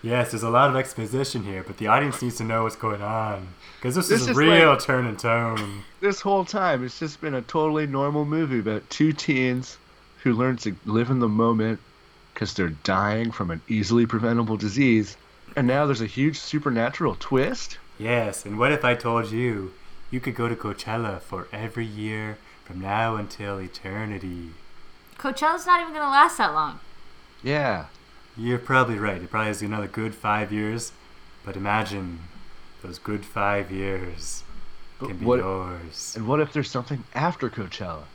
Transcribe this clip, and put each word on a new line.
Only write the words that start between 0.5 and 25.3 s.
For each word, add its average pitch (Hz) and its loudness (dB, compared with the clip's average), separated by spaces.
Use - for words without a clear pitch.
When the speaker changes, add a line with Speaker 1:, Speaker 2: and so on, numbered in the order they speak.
Speaker 1:
of 127 2
exposition 127 -2
here, 95 -8
but 98 -12
the 107 -2
audience 135 2
needs 120 -4
to 113 -4
know 113 0
what's 110 -2
going 104 -4
on. 104 -4
'Cause 127 -2
this 175 0
Speaker 2:
This 220 6
Speaker 1:
is - 0
a 262 0
Speaker 2:
is 226 4
Speaker 1:
real 160 10
Speaker 2:
like, - 6
Speaker 1:
turn 127 0
in 110 -4
tone. 113 0
Speaker 2:
this 196 0
whole 196 2
time, 170 0
it's 127 -8
just 151 -6
been 151 -2
a 127 0
totally 156 0
normal 143 0
movie 147 0
about 107 -2
two 156 4
teens 127 0
who 123 4
learn 123 2
to 101 -4
live 113 2
in 131 2
the 117 4
moment 110 4
'cause - -4
they're 92 0
dying 104 2
from 90 -4
an 80 -6
easily 113 4
preventable 113 2
disease. 107 2
And 131 2
now 139 4
there's 127 0
a 113 -2
huge 143 0
supernatural 131 0
twist? - 0
Speaker 1:
Yes, 110 0
and 101 -6
what 131 4
if 147 2
I 123 4
told 117 0
you 110 -2
you 127 -4
could 117 -4
go 117 0
to 117 0
Coachella 107 -4
for 90 -10
every 107 -6
year 107 -6
from 90 -12
now 110 0
until 101 -6
eternity? 92 -8
Speaker 3:
Coachella's 302 0